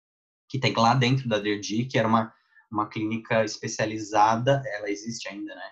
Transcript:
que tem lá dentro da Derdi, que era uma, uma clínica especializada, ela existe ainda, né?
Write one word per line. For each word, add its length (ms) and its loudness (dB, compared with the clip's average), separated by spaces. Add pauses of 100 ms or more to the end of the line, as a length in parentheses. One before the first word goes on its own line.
(480)
que 120 -6
tem 140 0
lá 200 6
dentro 340 2
da 120 2
Derdi, 460 -2
que 120 0
era 80 4
uma, 260 2 (380)
uma 180 -2
clínica 560 0
especializada, 1200 0
ela 240 -8
existe 400 -8
ainda, 240 -10
né? 200 -14